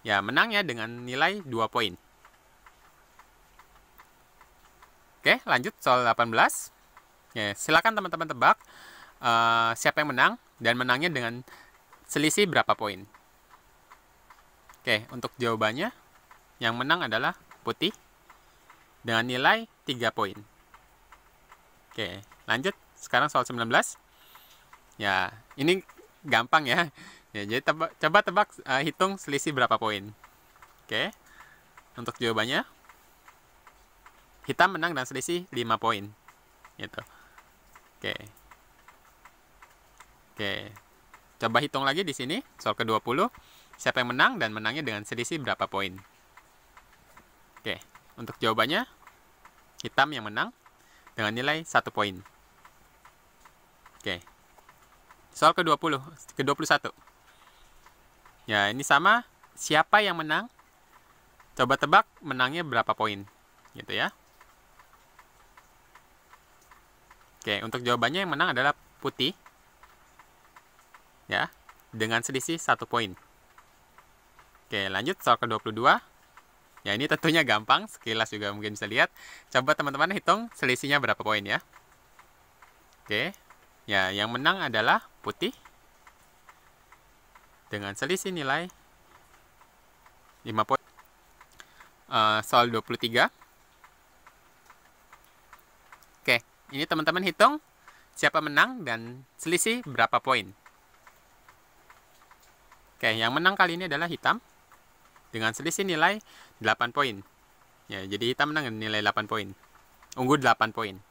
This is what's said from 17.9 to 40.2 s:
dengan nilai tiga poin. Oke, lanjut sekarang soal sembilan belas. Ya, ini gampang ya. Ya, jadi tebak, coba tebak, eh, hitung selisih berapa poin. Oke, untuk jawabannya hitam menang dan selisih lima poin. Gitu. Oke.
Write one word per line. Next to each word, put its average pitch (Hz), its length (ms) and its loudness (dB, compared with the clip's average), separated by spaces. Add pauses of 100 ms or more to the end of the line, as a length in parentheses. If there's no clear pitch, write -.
dengan 117 240 0
nilai 160 400 2 (160)
tiga 117 240 -2
poin. 104 320 -4 (1500)
Oke, 98 320 -8 (240)
lanjut 131 240 -2 (240)
sekarang 135 320 0
soal 131 160 0
sembilan 117 240 -4
belas. 143 320 2 (960)
Ya, 95 320 0 (320)
ini 175 240 2 (400)
gampang 131 400 2
ya. 151 240 2 (420)
Ya, 101 160 -8
jadi 117 160 -2
tebak, 160 400 -2
coba 160 240 4
tebak, 202 220 0 (180)
eh, 135 240 0
hitung 190 240 -2
selisih 147 400 -4
berapa 120 240 2
poin. 104 320 -2 (720)
Oke, 139 320 -4 (800)
untuk 120 240 -10
jawabannya 117 480 0 (1800)
hitam 180 240 4
menang 165 240 -2
dan 127 80 -4
selisih 170 480 -6
lima 117 240 0
poin. 104 320 -2 (640)
Gitu. - 260 -12 (1040)
Oke. - 160 -6 (2250)